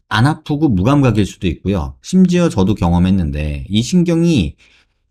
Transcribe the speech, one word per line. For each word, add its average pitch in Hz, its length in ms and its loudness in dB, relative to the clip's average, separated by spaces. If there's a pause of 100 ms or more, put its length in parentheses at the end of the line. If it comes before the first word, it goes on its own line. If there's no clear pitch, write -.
안 110 200 0
아프고 151 420 -2
무감각일 110 560 2
수도 - 220 -8
있고요. 80 560 -4
심지어 175 440 2
저도 104 280 0
경험했는데 82 920 -2
이 107 120 0
신경이 165 720 0 (560)